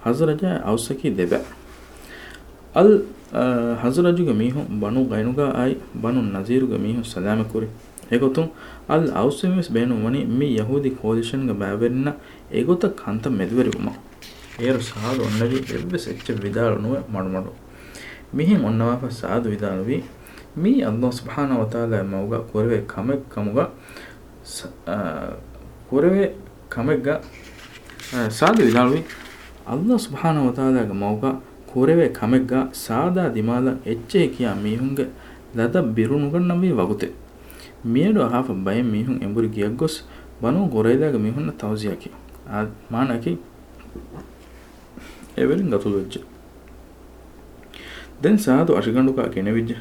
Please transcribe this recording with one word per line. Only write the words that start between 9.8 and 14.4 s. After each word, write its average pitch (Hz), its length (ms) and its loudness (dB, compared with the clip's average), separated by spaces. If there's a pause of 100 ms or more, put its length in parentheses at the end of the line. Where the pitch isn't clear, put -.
ވަނީ 123 220 -2
މި 131 300 0
ޔަހޫދި 131 340 0 (120)
ކޯލިޝަންގެ 113 520 -2
ބައިވެރިންނަށް 117 640 0 (320)
އެގޮތަށް 175 440 2 (120)
ކަންތައް 110 300 -2
މެދުވެރި 107 340 2
ވުމަށް. - 300 -4 (580)